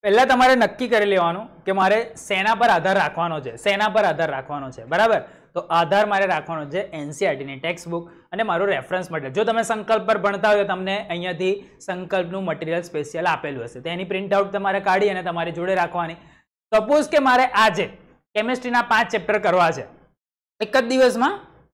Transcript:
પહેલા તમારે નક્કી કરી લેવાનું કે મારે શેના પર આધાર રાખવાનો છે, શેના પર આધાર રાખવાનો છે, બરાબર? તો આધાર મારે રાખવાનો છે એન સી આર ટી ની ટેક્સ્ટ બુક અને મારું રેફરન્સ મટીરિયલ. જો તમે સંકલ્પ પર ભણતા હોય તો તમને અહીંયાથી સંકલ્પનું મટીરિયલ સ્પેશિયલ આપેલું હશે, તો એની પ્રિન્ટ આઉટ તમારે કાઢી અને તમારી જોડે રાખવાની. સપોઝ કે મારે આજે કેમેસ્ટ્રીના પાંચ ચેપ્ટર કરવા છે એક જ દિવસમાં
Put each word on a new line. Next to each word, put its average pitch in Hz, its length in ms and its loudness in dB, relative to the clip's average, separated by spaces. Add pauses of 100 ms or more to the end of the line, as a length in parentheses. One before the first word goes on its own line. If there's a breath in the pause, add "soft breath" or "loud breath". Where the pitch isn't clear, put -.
પહેલા 214 220 6
તમારે 254 300 6
નક્કી 240 340 0
કરી 214 160 4
લેવાનું 190 600 0
કે 190 80 -2
મારે 196 420 2
શેના 202 400 -2
પર 226 140 2
આધાર 190 280 2
રાખવાનો 165 440 -2
છે, 120 160 -10
શેના 202 320 0
પર 208 160 2
આધાર 160 260 0
રાખવાનો 135 400 -8
છે, 123 140 -16
બરાબર? 180 360 2 (340 loud breath)
તો 175 60 -4
આધાર 170 460 2
મારે 196 200 2
રાખવાનો 156 440 -4
છે 175 100 -4
એન 151 300 -10
સી 170 160 -2
આર 156 80 0
ટી 135 100 -10
ની 135 160 -12
ટેક્સ્ટ 170 280 -6
બુક 170 220 -8 (220 loud breath)
અને 202 100 -4
મારું 196 260 0
રેફરન્સ 175 420 -4
મટીરિયલ. 139 220 -6
જો 202 120 0
તમે 226 180 0
સંકલ્પ 214 440 -2
પર 220 120 2
ભણતા 202 300 0
હોય 208 160 4
તો - 0 -
તમને 190 440 -4
અહીંયાથી 180 600 -4 (120)
સંકલ્પનું 185 640 -4
મટીરિયલ 165 380 -4
સ્પેશિયલ 165 440 -6
આપેલું 147 380 -4
હશે, 123 160 -14
તો 151 80 -10
એની 175 160 -6
પ્રિન્ટ 190 300 -4
આઉટ 196 180 0
તમારે 196 280 -2
કાઢી 196 300 2
અને 185 120 -4
તમારી 170 300 -4
જોડે 175 220 -2
રાખવાની. 170 400 -2 (600 soft breath)
સપોઝ 277 340 2
કે 311 100 2
મારે 254 280 4
આજે 202 400 2 (480)
કેમેસ્ટ્રીના 240 480 0
પાંચ 233 260 2
ચેપ્ટર 208 300 -2
કરવા 175 320 4
છે 127 140 -6 (760)
એક 208 160 -2
જ 254 40 6
દિવસમાં 254 600 2 (340)